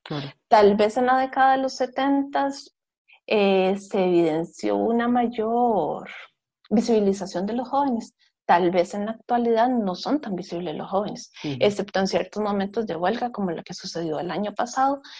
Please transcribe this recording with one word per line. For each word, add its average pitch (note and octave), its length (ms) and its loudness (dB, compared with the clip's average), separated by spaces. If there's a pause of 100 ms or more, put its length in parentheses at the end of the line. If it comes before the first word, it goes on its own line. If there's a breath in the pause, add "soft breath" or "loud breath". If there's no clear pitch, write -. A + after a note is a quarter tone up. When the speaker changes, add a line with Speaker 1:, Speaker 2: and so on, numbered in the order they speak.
Speaker 1:
Claro. C#3+ 280 -8 (160)
Speaker 2:
Tal G#3 280 6
vez G#3+ 200 2
en B3+ 100 2
la C4 120 4
década C4 380 2
de C4+ 60 -2
los C4 120 -4
setentas, C#4 1000 -2 (520 soft breath)
eh, G3 520 4
se G3 260 -2
evidenció E3+ 720 2
una A#3 320 2
mayor A#3 1000 0 (640)
visibilización G3+ 760 2
de G#3+ 80 -4
los B3 140 -4
jóvenes. C4+ 460 0 (320)
Tal F3+ 240 4
vez F3+ 220 2
en G3+ 140 -4
la A3 60 -6
actualidad A#3 580 2
no G#3+ 240 0
son C#4 260 -2
tan G3+ 160 -6
visibles F3 400 -8
los - 140 -10
jóvenes, G3 420 -4 (100)
Speaker 1:
Ujú. C#3+ 180 -4
Speaker 2:
excepto G3+ 380 0
en F#3+ 80 2
ciertos F#3+ 360 -4
momentos G3+ 440 -2
de F#3 80 -6
huelga A3 380 -2
como G3 200 -4
la D3+ 100 -8
que - 100 -16
sucedió E3 480 -6
el E3+ 100 -6
año G3+ 220 -4
pasado, C4 480 -2 (200 loud breath)